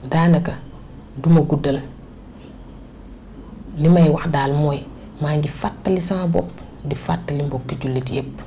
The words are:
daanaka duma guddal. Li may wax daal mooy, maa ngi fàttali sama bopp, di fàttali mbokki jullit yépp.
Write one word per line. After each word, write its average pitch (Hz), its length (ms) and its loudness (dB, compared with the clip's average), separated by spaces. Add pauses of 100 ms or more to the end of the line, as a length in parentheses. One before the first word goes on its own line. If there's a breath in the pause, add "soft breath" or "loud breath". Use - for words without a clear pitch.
(100)
daanaka 165 420 4 (640)
duma 160 240 6
guddal. 143 400 0 (2000)
Li 151 100 4
may 170 220 8
wax 160 200 0
daal 139 220 2
mooy, 143 300 2 (380)
maa 151 160 0
ngi 147 120 0
fàttali - 520 -2
sama 185 260 -2
bopp, 175 240 2 (340)
di 143 120 -2
fàttali 147 460 -4
mbokki 135 380 -6
jullit 131 300 -2
yépp. 131 360 -6